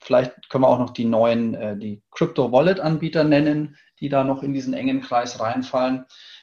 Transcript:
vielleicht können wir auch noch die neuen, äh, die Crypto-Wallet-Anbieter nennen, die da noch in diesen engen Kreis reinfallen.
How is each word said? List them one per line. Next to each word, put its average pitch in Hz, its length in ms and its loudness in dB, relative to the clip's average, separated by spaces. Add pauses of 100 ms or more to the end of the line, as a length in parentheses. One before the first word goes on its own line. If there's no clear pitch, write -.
vielleicht - 500 0
können 131 140 2
wir 131 40 6
auch 123 120 4
noch 120 100 -2
die 120 140 -6
neuen, 117 500 2
äh, 104 220 -8
die 104 340 -12
Crypto-Wallet-Anbieter 156 1120 0
nennen, 151 540 2 (240)
die 143 80 -6
da 139 160 2
noch 139 180 -4
in 139 100 -4
diesen 131 220 -4
engen 135 280 -4
Kreis 123 360 -4
reinfallen. 127 640 -2 (380)